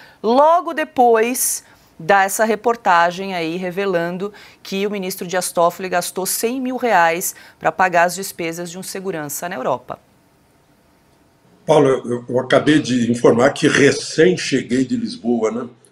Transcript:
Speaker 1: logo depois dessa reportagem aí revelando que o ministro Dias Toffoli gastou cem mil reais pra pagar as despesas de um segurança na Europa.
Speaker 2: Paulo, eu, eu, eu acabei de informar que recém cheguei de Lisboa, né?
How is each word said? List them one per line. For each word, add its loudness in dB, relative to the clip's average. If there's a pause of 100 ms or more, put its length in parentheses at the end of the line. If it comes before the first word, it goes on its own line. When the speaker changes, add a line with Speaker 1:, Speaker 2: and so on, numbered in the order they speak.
(220)
Speaker 1:
logo 4
depois 0 (340)
dessa 2
reportagem 0
aí -4
revelando -4 (320)
que -4
o -4
ministro -8
Dias -4
Toffoli 0
gastou -4
cem -4
mil -6
reais 2 (200)
pra -2
pagar 2
as 0
despesas -8
de -16
um -12
segurança -8
na -8
Europa. -6 (1600)
Speaker 2:
Paulo, 4
eu, 0
eu, -6
eu 0
acabei 2
de 0
informar 4
que 0
recém 2
cheguei -2
de -2
Lisboa, -2
né? -8 (240)